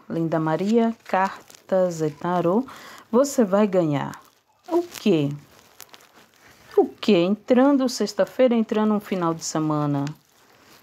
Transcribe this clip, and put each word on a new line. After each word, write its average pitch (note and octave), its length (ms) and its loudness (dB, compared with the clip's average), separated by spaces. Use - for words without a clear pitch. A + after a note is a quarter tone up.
Linda E3 300 -2
Maria, G3+ 560 0
cartas F#3 960 -2
e D#3 80 -2
tarô. F3 560 -2
Você C4 320 2
vai G3+ 220 2
ganhar D#3 460 0
o F4 160 0
quê? D#3+ 460 0
O F#4 80 4
quê? - 320 0
Entrando B3 720 2
sexta-feira, A3+ 680 0
entrando G#3+ 380 0
um G3+ 60 0
final E3+ 340 -2
de E3 100 -14
semana. D3 600 -2